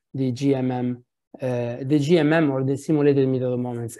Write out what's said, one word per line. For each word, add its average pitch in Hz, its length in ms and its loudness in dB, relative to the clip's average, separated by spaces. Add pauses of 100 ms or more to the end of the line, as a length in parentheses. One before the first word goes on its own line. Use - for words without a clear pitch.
(120)
the 131 200 -2
G 139 240 0
M 127 160 -2
M, 123 320 -4 (360)
uh, 120 420 -4
the 143 180 2
G 165 180 4
M 151 140 2
M 160 180 2
or 135 140 -2
the 135 120 -2
simulated 143 520 2
method 127 240 -2
of 123 80 -2
moments 120 400 -8